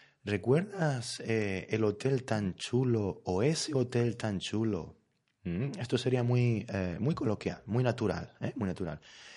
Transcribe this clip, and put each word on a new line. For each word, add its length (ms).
"¿Recuerdas, 960
eh, 500
el 140
hotel 400
tan 300
chulo 680
o 180
ese 320
hotel 420
tan 220
chulo?". 580
¿Mm? 340
Esto 200
sería 240
muy, 460
eh, 320
muy 140
coloquial, 520
muy 160
natural, 580
¿eh? 160
Muy 120
natural. 320